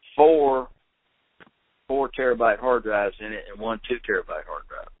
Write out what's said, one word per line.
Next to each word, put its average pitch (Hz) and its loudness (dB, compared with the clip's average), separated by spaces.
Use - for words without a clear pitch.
four 143 4
four 135 0
terabyte 117 2
hard 120 0
drives 104 -2
in 107 -12
it 107 -12
and 101 -18
one 110 -6
two 123 -2
terabyte 87 -4
hard 76 -12
drive. - -16